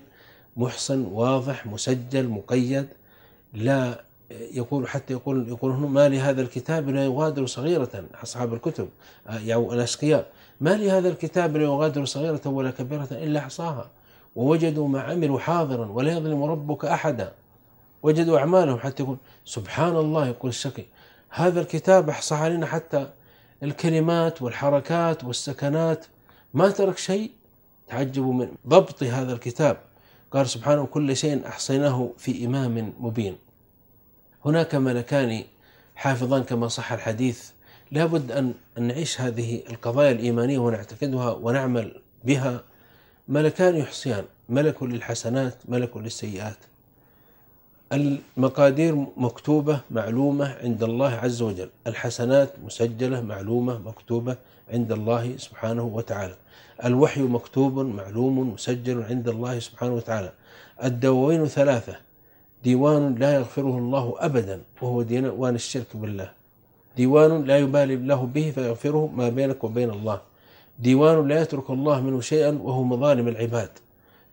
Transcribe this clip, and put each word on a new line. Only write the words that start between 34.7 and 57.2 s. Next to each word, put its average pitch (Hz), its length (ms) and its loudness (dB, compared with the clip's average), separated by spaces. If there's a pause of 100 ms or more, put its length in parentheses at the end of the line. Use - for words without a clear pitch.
ملكان 127 680 0 (520)
حافظان 127 480 0
كما 117 240 -2
صح 117 260 -6
الحديث، 113 560 -4 (420)
لا 156 140 2
بد 160 260 -2
أن، 127 220 0 (240)
أن 120 60 -2
نعيش 127 380 -4
هذه 120 480 -4
القضايا 123 420 4
الإيمانية 120 480 2
ونعتقدها 120 720 -2
ونعمل 120 680 -2 (220)
بها. 127 400 0 (640)
ملكان 156 480 4
يحصيان، 123 480 -4 (260)
ملك 139 340 2
للحسنات، 120 720 -4 (100)
ملك 123 320 -2
للسيئات. 107 600 -10 (1400)
المقادير 139 1120 4 (120)
مكتوبة 147 600 0 (120)
معلومة 135 720 0
عند 117 200 0
الله 120 260 0
عز 120 320 -2
وجل، 95 280 -4 (180)
الحسنات 127 680 2 (120)
مسجلة 117 560 -2
معلومة 113 560 -2
مكتوبة 117 600 -6 (360)
عند 117 180 0
الله 117 460 -2
سبحانه 117 460 -6
وتعالى، 104 520 -6 (500)
الوحي 139 360 4